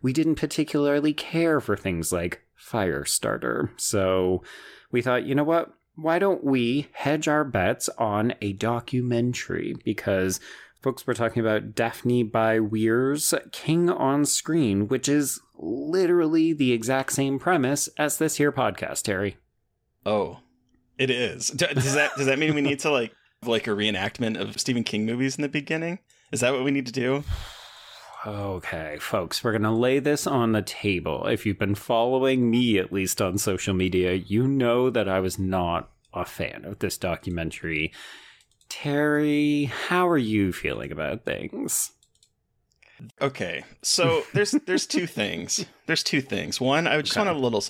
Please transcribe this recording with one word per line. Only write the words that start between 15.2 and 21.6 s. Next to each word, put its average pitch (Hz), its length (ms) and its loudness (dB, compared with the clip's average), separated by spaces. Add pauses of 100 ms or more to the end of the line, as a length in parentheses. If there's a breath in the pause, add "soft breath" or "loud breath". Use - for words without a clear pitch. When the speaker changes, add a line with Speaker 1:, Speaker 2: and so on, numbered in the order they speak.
Speaker 1:
literally 160 960 2
the 135 180 2
exact 123 420 0
same 139 260 0
premise 147 480 2 (100)
as 151 220 0
this 156 160 2
here 147 160 4
podcast, - 520 -2
Terry. 98 340 -2 (680)
Speaker 2:
Oh, 101 340 0 (600)
it 127 120 2
is. 120 380 -2
D-, 147 260 0